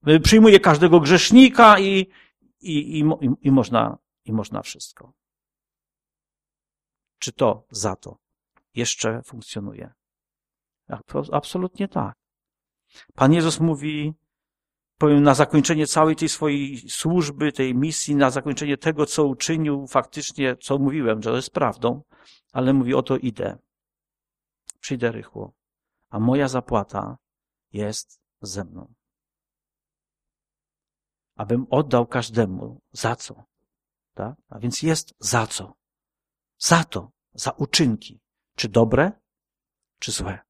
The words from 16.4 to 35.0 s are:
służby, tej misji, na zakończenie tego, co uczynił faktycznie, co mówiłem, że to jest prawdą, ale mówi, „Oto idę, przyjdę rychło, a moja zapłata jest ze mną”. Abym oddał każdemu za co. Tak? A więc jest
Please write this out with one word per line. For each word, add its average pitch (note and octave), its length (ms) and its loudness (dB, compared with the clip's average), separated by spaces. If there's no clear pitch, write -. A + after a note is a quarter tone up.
służby, D3+ 600 -2
tej C3 220 -4
misji, D3 400 -4
na C#3 160 2
zakończenie C#3 460 -6
tego, D3+ 300 -2
co - 180 0
uczynił C#3+ 600 -2
faktycznie, C3+ 720 -4
co - 220 -4
mówiłem, C3 440 -2
że A2 80 -4
to A#2 60 -2
jest B2+ 140 -8
prawdą, B2 520 -4
ale C3 200 -2
mówi, C3 220 0
„Oto C3 220 -2
idę, G#2 420 -8
przyjdę A#2+ 320 -6
rychło, G#2+ 400 -16
a G#2+ 100 -8
moja C3 280 0
zapłata A2+ 680 -6
jest G#2 480 -10
ze G2 240 -12
mną”. F2 300 -20
Abym A#2+ 340 -4
oddał B2+ 360 0
każdemu A2+ 760 -6
za A#2 240 -6
co. - 280 -20
Tak? A2+ 200 -12
A B2 100 -20
więc A#2 240 -8
jest D#3+ 360 -4